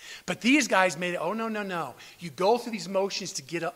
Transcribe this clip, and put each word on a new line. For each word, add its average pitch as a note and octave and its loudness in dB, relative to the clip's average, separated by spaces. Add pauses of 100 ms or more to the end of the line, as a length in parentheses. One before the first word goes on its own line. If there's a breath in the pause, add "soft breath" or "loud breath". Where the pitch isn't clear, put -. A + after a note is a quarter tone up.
(260 loud breath)
But - -4
these B3+ 6
guys F#3 4
made F3+ -2
it, - -6
"Oh, E3+ -2
no, A3+ -4
no, G#3+ -4
no." E3+ -6 (240 loud breath)
You F3 -10
go F#3 4
through A#3 -6
these F3+ -8
motions F#3+ -2
to - -8
get E3 -6
a, D#3+ -4